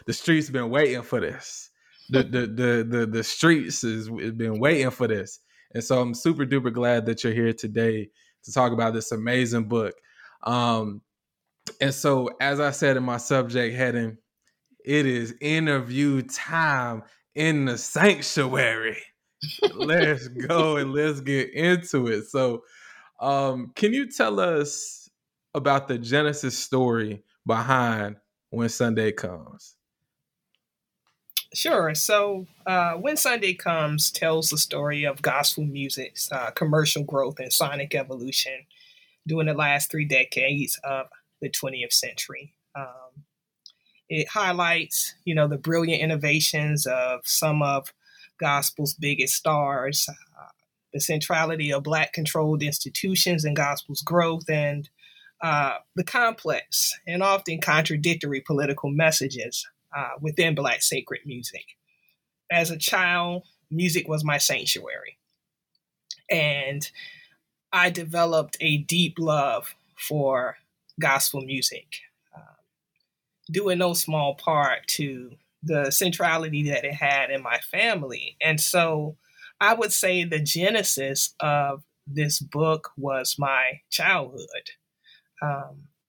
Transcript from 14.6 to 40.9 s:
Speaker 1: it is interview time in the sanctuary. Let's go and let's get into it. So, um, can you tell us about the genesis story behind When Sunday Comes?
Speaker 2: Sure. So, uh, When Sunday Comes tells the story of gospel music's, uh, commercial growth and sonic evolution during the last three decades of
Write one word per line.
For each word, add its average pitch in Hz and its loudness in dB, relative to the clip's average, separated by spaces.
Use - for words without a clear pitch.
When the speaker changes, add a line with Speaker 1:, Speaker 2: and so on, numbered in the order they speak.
Speaker 1:
it 143 2
is 117 -2
interview 139 2
time 131 -2
in 151 2
the 120 -2
sanctuary. 135 2
Let's 151 2
go 147 0
and 135 -2
let's 147 0
get 131 -2
into 165 2
it. 107 -2
So, 123 0
um, 135 0
can 208 2
you 269 -2
tell 208 2
us 151 -2
about 139 2
the 127 -2
genesis 139 0
story 113 0
behind 113 0
When 117 0
Sunday 110 2
Comes? 87 -12
Speaker 2:
Sure. 190 2
So, 202 2
uh, 180 2
When 247 -2
Sunday 233 2
Comes 151 0
tells 160 0
the 151 -2
story 147 -2
of 139 -2
gospel 147 0
music's, 139 -6
uh, 123 -4
commercial 156 2
growth 135 -2
and 127 -8
sonic 143 0
evolution 131 -4
during 156 0
the 151 0
last 147 2
three 151 -2
decades 135 0
of 135 -6